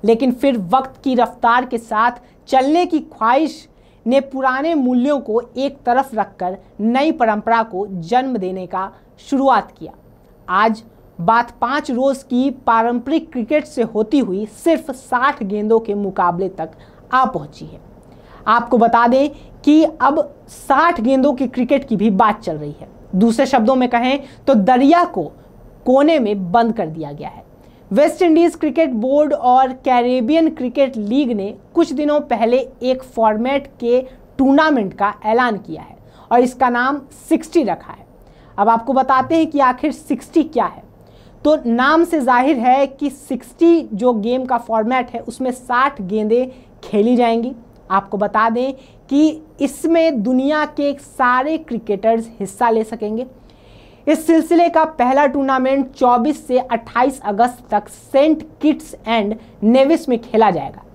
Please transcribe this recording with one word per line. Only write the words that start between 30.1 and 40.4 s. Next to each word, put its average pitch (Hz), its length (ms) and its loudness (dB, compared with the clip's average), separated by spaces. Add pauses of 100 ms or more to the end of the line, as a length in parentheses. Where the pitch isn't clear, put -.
क्रिकेट 262 460 -2
लीग 240 360 -2
ने 202 220 -6 (200)
कुछ 330 180 0
दिनों 294 300 0
पहले 240 440 0 (160)
एक 254 220 -2
फॉर्मेट 233 600 -2 (140)
के 240 200 2 (380)
टूर्नामेंट 269 560 2
का 202 200 -2 (100)
ऐलान 226 340 0
किया 156 240 -14
है - 140 -20 (360)
और 247 80 6
इसका 254 300 0
नाम 254 300 -2 (280)
सिक्सटी 320 360 0
रखा 175 280 -6
है। - 140 -20 (520)
अब 202 100 2
आपको 233 240 0
बताते 262 440 0
हैं 320 100 2
कि 294 140 -4
आखिर 254 320 0
सिक्सटी - 520 -4